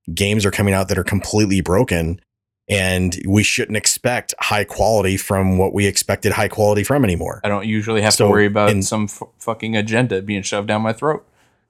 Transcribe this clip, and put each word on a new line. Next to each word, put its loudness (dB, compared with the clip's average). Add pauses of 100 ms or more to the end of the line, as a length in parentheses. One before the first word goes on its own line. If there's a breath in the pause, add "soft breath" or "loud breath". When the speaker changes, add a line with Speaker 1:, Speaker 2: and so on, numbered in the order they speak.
(140)
Speaker 1:
games 0
are 2
coming 0
out 0
that -2
are -2
completely 0
broken, 0 (480)
and 0
we 4
shouldn't -2
expect -2
high -2
quality 0
from 0
what 2
we 2
expected -2
high 0
quality 2
from 2
anymore. -2
Speaker 2:
I -2
don't -2
usually -2
have 4
Speaker 1:
So, 4
Speaker 2:
to 6
worry 6
about 2
Speaker 1:
in 0
Speaker 2:
some -2
f-, -10 (160)
fucking -6
agenda 0
being -4
shoved -4
down 0
my 0
throat -4 (440)